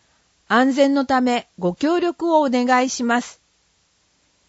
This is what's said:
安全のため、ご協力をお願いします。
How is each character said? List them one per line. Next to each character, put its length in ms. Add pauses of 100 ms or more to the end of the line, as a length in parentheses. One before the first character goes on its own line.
(480)
安 240
全 220
の 120
た 140
め、 380
ご 160
協 260
力 360
を 60
お 80
願 360
い 40
し 140
ま 180
す。 200 (1080)